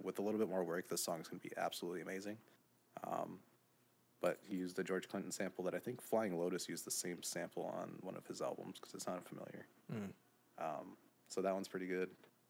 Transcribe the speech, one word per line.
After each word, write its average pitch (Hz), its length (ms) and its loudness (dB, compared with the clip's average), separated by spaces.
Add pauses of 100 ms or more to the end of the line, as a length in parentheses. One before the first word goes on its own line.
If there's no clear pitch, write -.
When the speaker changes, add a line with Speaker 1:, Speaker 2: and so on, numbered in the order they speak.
Speaker 1:
with 95 180 0
a - 20 4
little 107 180 4
bit 110 100 6
more 92 140 4
work, 85 240 2
this 87 160 2
song's 87 240 0
gonna 90 140 -8
be - 160 -6
absolutely 87 440 0
amazing. 95 360 -4 (640)
Um, 50 360 0 (800)
but 90 200 6
he 95 140 -4
used 90 220 0
the 92 60 4
George 92 260 2
Clinton 92 220 -2
sample 92 340 -2
that 87 100 2
I 90 40 0
think 123 220 -4
Flying 104 380 4
Lotus 90 300 2
used 85 160 -4
the - 60 -2
same 87 300 -2
sample 85 440 -2
on 87 360 -2
one 92 140 -4
of - 100 -10
his 87 160 -4
albums 87 380 -2
'cause - 160 -14
it - 60 -4
sounded 90 260 -2
familiar. - 400 -8 (240)
Speaker 2:
Mm. 101 220 -2 (440)
Speaker 1:
Um, 80 400 -2 (300)
so - 160 0
that 95 100 6
one's 98 140 0
pretty 92 200 -4
good. 90 220 2 (400)